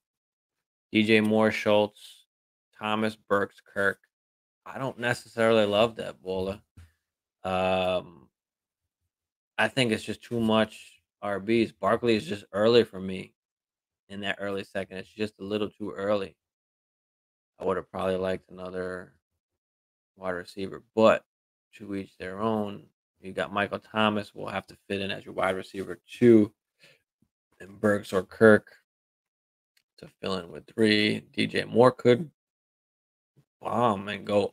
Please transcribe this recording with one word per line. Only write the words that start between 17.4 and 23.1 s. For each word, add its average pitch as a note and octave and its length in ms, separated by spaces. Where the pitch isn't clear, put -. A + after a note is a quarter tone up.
I - 60
would F#2+ 120
have E2 140
probably F#2+ 260
liked F#2 340
another F#2 600
wide F#2+ 140
receiver, F2+ 520
but A2 300
to G2+ 200
each G2 220
their F#2 240
own. G#2 440